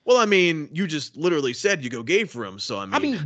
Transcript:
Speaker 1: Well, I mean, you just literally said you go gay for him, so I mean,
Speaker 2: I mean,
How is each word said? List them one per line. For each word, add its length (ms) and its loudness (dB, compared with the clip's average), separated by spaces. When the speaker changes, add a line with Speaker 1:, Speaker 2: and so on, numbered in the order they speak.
Speaker 1:
Well, 120 6
I 80 6
mean, 460 2
you 140 -2
just 300 -6
literally 380 0
said 280 0
you 80 -6
go 120 -8
gay 220 0
for 200 -8
him, 140 -12
so 200 -6
I 80 -6
mean, 80 -8
Speaker 2:
I 40 2
mean, 280 -2